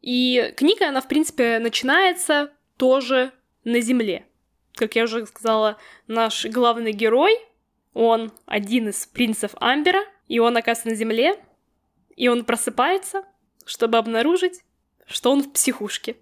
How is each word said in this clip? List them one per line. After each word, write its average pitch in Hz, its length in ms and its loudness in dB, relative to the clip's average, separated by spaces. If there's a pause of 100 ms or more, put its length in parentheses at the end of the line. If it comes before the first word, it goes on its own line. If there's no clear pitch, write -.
И 247 560 0
книга, 359 320 2
она, 269 120 0
в - 60 -16
принципе, 247 520 0
начинается 294 920 0 (260)
тоже 262 540 2 (320)
на 240 160 0
Земле. 226 460 -2 (500)
Как 220 200 -4
я 233 80 2
уже 226 220 -4
сказала, 214 520 -2 (300)
наш 226 380 -2
главный 233 460 0
герой, 240 480 2 (540)
он 226 380 2 (140)
один 214 440 -2
из - 160 -8
принцев 220 540 -2
Амбера, 349 440 2 (240)
и 233 120 -2
он 233 180 4
оказывается 226 320 -2
на 226 60 -2
Земле, 226 440 0 (760)
и 247 120 0
он 240 160 0
просыпается, 311 800 -2 (420)
чтобы 233 320 0
обнаружить, 294 640 0 (440)
что - 260 -2
он 277 120 2
в 277 80 -8
психушке. - 720 -4